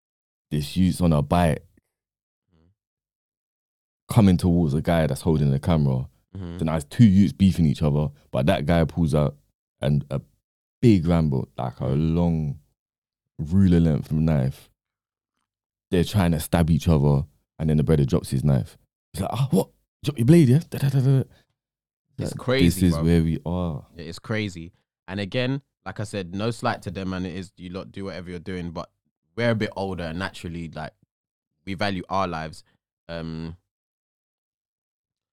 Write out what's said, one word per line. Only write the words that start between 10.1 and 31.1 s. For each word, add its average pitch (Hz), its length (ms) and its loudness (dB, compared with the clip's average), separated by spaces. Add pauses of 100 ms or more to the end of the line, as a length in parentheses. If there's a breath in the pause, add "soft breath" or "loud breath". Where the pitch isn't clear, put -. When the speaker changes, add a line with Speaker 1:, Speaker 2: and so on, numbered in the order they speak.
Speaker 1:
a 127 100 -6 (600)
big 101 260 4
Rambo, 78 500 0
like 64 240 -8
a 65 80 -6
long 80 720 -2 (800)
ruler 87 420 4
length 78 320 0
knife. 78 560 -2 (1200)
They're 87 140 2
trying 87 280 2
to 82 80 0
stab 85 300 0
each 76 180 2
other, 71 360 4 (340)
and 80 100 -2
then 78 80 2
the - 60 2
brother 73 220 2
drops - 260 -2
his - 140 -2
knife. 69 340 0 (340)
He's 78 100 -10
like, - 100 -6
"Ah, 127 180 -2
what? 185 180 2 (360)
Drop 147 140 -6
your 117 80 0
blade, 160 220 8
yeah?" 139 120 4 (100)
Da, - 80 -8
da, 139 100 -2
da, 139 120 0
da. 135 220 2 (960 soft breath)
Speaker 2:
It's - 140 -6
Speaker 1:
Like, - 60 -10
Speaker 2:
crazy, 87 420 2
Speaker 1:
this - 20 -2
is 87 120 4
Speaker 2:
bro. 78 100 -2
Speaker 1:
where 85 180 4
we 80 220 0
are. 85 400 -6 (120)
Speaker 2:
Yeah, 85 80 -16
it's 85 140 -14
crazy. 92 540 -8 (360)
And 95 120 -8
again, 123 400 -4 (240)
like 95 160 -10
I 107 40 -6
said, 92 300 -10
no 107 160 -4
slight 113 320 -6
to 101 80 -12
them, 92 220 -8
and 92 140 -6
it 82 80 -10
is, 92 220 -12
you 90 140 -16
lot 92 220 -14
do 98 140 -12
whatever 87 240 -12
you're 87 80 -12
doing, 87 320 -10
but 82 200 -12 (460)
we're 117 140 0
a 117 40 2
bit 104 220 -4
older, 92 280 -6
and 82 140 -8
naturally, 85 560 -10
like, 76 180 -12 (720)